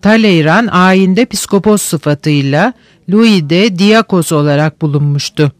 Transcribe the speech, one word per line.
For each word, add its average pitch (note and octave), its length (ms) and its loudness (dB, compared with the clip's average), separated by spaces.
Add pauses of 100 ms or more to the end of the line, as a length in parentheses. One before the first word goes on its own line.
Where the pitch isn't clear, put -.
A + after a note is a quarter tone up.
Talleyrand G3+ 680 2
ayinde F#3+ 520 2
piskopos G3+ 580 -2
sıfatıyla, D3 880 -2 (380)
Louis G3+ 400 2
de F#3 280 0
diakos G3+ 540 0
olarak D3 500 -2
bulunmuştu. D3 760 -2